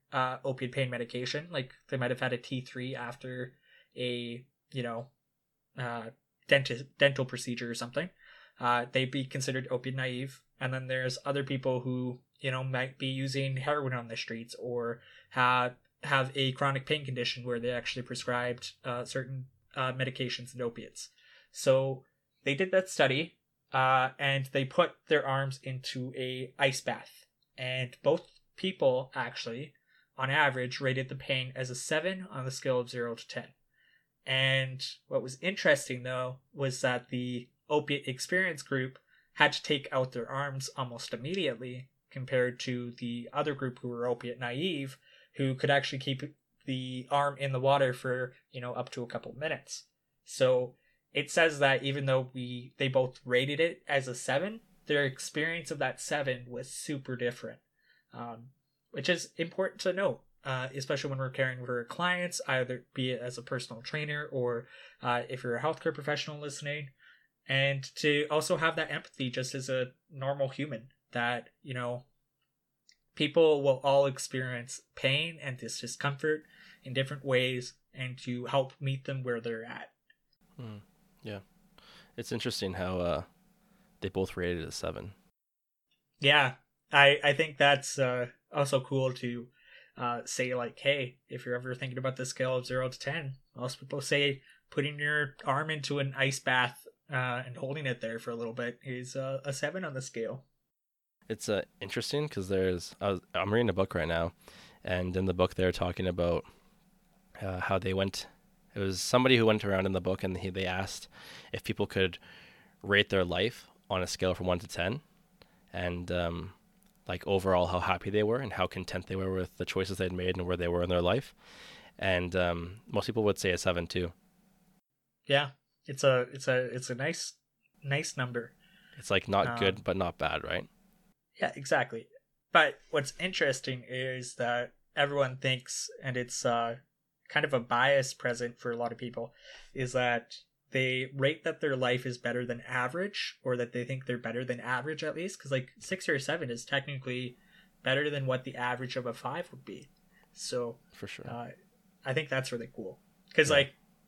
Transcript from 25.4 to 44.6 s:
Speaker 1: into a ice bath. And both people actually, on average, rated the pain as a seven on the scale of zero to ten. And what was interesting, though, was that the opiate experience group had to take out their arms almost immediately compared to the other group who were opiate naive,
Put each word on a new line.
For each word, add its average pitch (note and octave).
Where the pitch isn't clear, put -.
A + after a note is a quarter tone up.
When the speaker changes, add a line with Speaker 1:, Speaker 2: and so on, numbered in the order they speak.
Speaker 1:
into C3
a B2+
ice C3+
bath. -
And B2+
both -
people C#3
actually, B2
on C3
average, C3
rated C3
the C#3+
pain C3
as B2+
a B2
seven F3+
on C3
the C3
scale C3
of B2
zero A#2+
to -
ten. -
And C3
what C3+
was B2+
interesting, D#3
though, B2+
was C3+
that B2
the B2
opiate C#3+
experience E3
group C3
had C#3+
to -
take C#3+
out C3
their A#2
arms C3+
almost B2
immediately B2+
compared B2+
to B2
the A#2+
other D3
group C3
who B2
were A#2+
opiate A#2+
naive, C3+